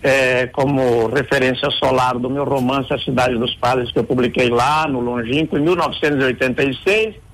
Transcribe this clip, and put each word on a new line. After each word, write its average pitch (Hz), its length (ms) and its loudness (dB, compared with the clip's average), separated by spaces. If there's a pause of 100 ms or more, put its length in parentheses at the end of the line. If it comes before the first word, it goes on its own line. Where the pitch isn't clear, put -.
é, 127 460 2
como 127 600 2
referência 131 640 0
solar 127 440 0
do 123 140 -4
meu 139 140 -2
romance 135 500 -2
A 131 60 -4
Cidade 127 360 0
dos 117 200 -4
Padres, 123 340 0
que - 80 -2
eu 117 60 0
publiquei 123 440 0
lá 139 380 2
no 131 140 -2
Longínquo, 123 580 -2
em 143 40 0
mil 170 120 2
novecentos 147 460 0
e 135 40 2
oitenta 127 380 0
e 139 100 0 (120)
seis. 214 320 0 (180)